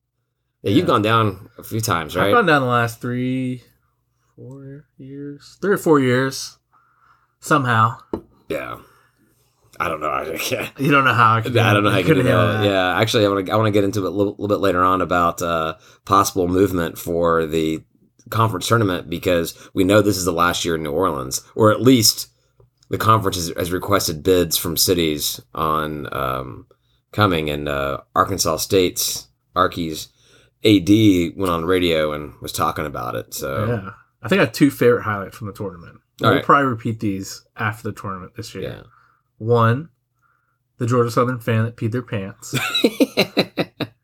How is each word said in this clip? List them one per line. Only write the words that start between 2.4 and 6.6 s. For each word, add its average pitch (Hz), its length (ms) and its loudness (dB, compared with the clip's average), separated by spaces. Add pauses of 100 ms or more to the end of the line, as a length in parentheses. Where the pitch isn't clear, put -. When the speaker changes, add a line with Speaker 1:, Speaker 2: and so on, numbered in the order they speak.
Speaker 2:
down 147 160 4
the 123 40 0
last 117 320 0
three, 127 640 -4 (720)
four 135 500 -20 (120)
years, 143 640 -18
three 190 120 0
or 180 40 2
four 151 220 4
years, 131 580 -2 (840)